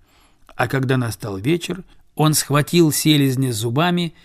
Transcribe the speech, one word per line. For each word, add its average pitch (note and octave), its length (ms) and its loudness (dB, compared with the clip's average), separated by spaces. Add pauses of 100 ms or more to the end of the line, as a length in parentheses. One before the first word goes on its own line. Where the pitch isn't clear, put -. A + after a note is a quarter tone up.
(560)
А A#2+ 140 -2
когда C3 260 -2
настал A2+ 420 -6
вечер, E3+ 460 -4 (320)
он D#3 180 2
схватил D3 600 2
селезня C3+ 580 2
зубами, D#3 720 -2